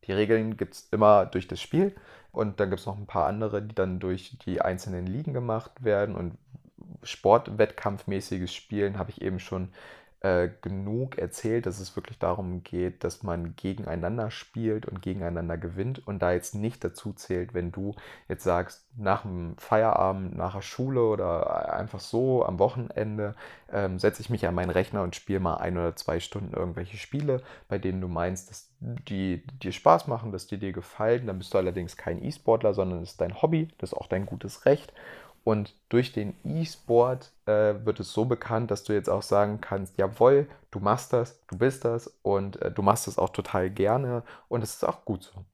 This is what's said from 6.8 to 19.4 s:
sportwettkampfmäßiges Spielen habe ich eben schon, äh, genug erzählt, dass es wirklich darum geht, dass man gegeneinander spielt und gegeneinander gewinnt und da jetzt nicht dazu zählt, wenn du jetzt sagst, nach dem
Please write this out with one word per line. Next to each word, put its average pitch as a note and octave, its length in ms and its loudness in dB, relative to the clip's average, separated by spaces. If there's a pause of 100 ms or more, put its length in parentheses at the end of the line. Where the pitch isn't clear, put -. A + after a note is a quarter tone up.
sportwettkampfmäßiges G2+ 1500 2
Spielen G2+ 460 -2
habe F#2 120 -6
ich - 100 -12
eben F#2+ 180 -2
schon, F#2 300 -4 (520)
äh, F2+ 280 2 (120)
genug G#2+ 580 -4
erzählt, A2 480 -2
dass F#2+ 120 -6
es F#2+ 160 -12
wirklich - 220 -10
darum F2+ 460 -2
geht, F2+ 400 -4
dass - 180 -4
man E2+ 340 -6
gegeneinander F#2+ 760 -4
spielt A2 560 -4
und F#2+ 140 -10
gegeneinander F2 560 -4
gewinnt F#2 500 -6
und G2+ 160 -2
da F2+ 80 4
jetzt F2+ 240 -2
nicht G#2+ 280 -4
dazu G2 300 -6
zählt, F2+ 400 -4
wenn F2 180 -2
du G2 220 -6 (340)
jetzt - 160 -8
sagst, F2+ 440 0 (100)
nach G2 240 0
dem F2 360 -6